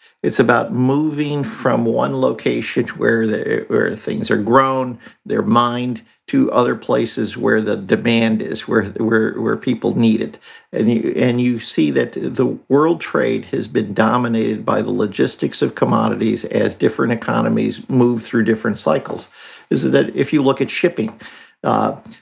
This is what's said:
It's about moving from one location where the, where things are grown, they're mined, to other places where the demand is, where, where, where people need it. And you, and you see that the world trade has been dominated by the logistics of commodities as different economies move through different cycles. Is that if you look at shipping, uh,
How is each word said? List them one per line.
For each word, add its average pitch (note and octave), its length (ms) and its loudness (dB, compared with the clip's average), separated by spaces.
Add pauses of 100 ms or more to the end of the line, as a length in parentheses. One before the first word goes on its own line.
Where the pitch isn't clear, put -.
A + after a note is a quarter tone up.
(220)
It's - 180 2
about A#2 320 2
moving C#3+ 720 0
from B2 400 -2
one C3 360 0
location A#2+ 680 -2
where A#2 380 0
the, - 420 -2
where G#2+ 280 2
things - 340 -6
are G#2+ 120 2
grown, C3 560 2 (260)
they're G#2+ 180 0
mined, A#2+ 600 2 (240)
to - 260 2
other B2 240 2
places A2+ 640 -2
where A2 240 2
the G#2 140 -2
demand A2 680 2
is, - 260 -8
where, A2+ 160 2
where, A2 560 0
where A2+ 160 0
people A2 380 -2
need A2+ 260 4
it. A2 180 -8 (340)
And A2+ 200 2
you, - 240 0
and B2 240 2
you B2 180 0
see D3+ 340 0
that B2 200 0
the B2+ 460 -2 (100)
world D#3+ 320 4
trade A2+ 460 -2
has G#2+ 200 -4
been G#2+ 280 -2
dominated A2+ 720 0
by G#2+ 160 2
the G#2+ 80 -4
logistics G#2+ 720 -2
of C3+ 120 0
commodities A2 720 0
as G#2 280 0
different A#2+ 380 0
economies A2+ 760 -2
move A#2+ 340 2
through A2+ 220 0
different A2 340 0
cycles. - 520 -4 (400)
Is C3 200 0
that C3 240 2
if - 160 -2
you D3+ 120 2
look C3+ 180 2
at C3 80 0
shipping, - 500 -2 (460)
uh, G#2+ 320 0 (240)